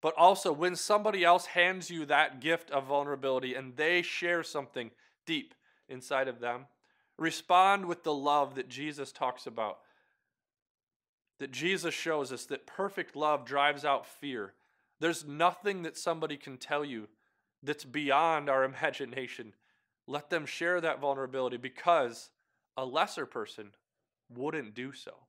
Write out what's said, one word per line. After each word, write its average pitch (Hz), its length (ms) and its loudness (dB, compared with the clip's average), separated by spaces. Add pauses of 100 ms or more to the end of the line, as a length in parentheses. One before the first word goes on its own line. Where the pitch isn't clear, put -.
But 156 160 0
also, 185 360 8
when 170 240 0
somebody 208 480 2
else 175 220 8
hands 180 440 0
you 160 160 -6
that 143 340 4
gift 160 300 -2
of 139 140 0
vulnerability 135 680 -2
and 127 220 -10
they 170 260 2
share 175 400 -2
something 131 480 -8 (360)
deep 160 280 -4 (340)
inside 135 400 -2
of 120 120 -8
them, 120 260 -4 (520)
respond 185 680 4
with 170 180 -6
the 151 100 0
love 139 420 2
that 127 120 -6
Jesus 143 420 -10
talks - 360 -6
about, 110 320 -6 (1600)
that 135 120 -10
Jesus 165 440 -2
shows 147 380 -2
us, 123 140 -10
that - 200 -8
perfect 190 500 -6
love 147 280 0
drives 143 400 2
out 139 220 2
fear. 113 480 -8 (460)
There's 165 240 -2
nothing 175 580 0
that 160 140 -8
somebody 160 400 -4
can 135 220 -14
tell 147 260 -2
you 117 240 -8 (540)
that's 147 220 -6
beyond 147 640 2
our 135 140 4
imagination. 131 880 -4 (540)
Let 143 240 -8
them 160 160 -2
share 175 340 -2
that 156 200 -2
vulnerability, 135 560 -2
because 127 760 0 (460)
a 131 80 -4
lesser 147 420 0
person 107 440 -10 (640)
wouldn't 127 420 -6
do 127 180 -10
so. - 200 -16 (160)